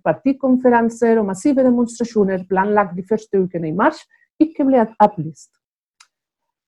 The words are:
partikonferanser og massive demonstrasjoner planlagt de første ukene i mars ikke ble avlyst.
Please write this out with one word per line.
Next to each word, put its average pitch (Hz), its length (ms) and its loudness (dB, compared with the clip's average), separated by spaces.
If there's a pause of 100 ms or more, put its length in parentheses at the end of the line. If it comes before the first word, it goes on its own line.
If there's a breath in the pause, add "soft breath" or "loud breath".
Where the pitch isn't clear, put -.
partikonferanser 233 1160 0
og 208 80 -2
massive 254 360 0
demonstrasjoner 226 840 -2
planlagt 196 480 0
de 185 80 -10
første 214 380 -2
ukene 175 260 -4
i 156 80 -6
mars 294 240 -2 (400)
ikke 311 240 -2
ble 262 220 2 (180)
avlyst. 160 460 -4 (1160)